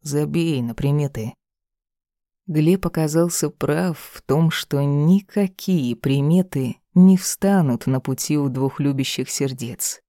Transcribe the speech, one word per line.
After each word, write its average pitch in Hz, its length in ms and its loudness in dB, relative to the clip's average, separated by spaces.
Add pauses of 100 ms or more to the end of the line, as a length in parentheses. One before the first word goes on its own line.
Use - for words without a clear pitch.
"Забей 147 580 -2
на 117 140 -6
приметы". 139 580 -2 (1120)
Глеб 165 400 2
оказался 160 640 0
прав 151 480 -2
в - 240 -20
том, 160 300 2
что - 320 -4
никакие 165 1120 0
приметы 143 800 0 (180)
не 185 240 8
встанут 185 720 0
на 131 120 0
пути 139 380 -4
у 143 120 0
двух 131 300 -4
любящих 139 520 -2
сердец. 127 760 -6